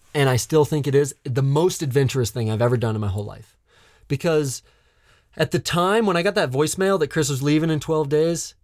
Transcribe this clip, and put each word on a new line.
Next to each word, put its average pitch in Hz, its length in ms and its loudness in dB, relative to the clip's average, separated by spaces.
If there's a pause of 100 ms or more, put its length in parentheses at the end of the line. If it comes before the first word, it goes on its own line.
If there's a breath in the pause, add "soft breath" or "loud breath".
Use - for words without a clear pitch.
(140)
and 139 160 2
I 127 80 2
still 151 260 2
think 147 240 -2
it 135 80 2
is, 143 180 2 (120)
the 135 180 -2
most 156 380 2
adventurous 131 500 0
thing 113 180 -4
I've 110 120 0
ever 120 160 2
done 110 180 -2
in 107 60 -4
my 104 80 -4
whole 101 160 -4
life. 101 320 -18 (500 soft breath)
Because 151 540 -2 (760 soft breath)
at 156 140 0
the 160 80 0
time 190 460 0
when 180 120 0
I 175 60 0
got 202 120 -2
that 165 160 0
voicemail 175 480 0
that 143 100 -2
Chris 147 200 -2
was 135 140 -4
leaving 156 260 2
in 151 100 0
twelve 156 300 -2
days, 160 540 0